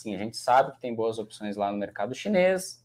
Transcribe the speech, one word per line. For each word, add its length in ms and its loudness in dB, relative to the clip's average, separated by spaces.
sim, 140 -6
a 20 -6
gente 200 -6
sabe 340 4
que 80 -20
tem 160 -6
boas 240 0
opções 360 -6
lá 160 0
no 60 -4
mercado 380 -4
chinês, 680 0